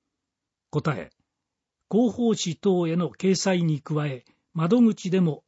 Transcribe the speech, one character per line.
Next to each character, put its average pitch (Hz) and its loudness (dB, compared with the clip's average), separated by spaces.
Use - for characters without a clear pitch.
答 147 -2
え。 82 -12
広 220 2
報 233 2
誌 165 -6
等 180 0
へ 165 -2
の 175 -2
掲 190 0
載 180 0
に 156 0
加 151 -4
え、 127 -10
窓 170 2
口 208 2
で 185 4
も 165 0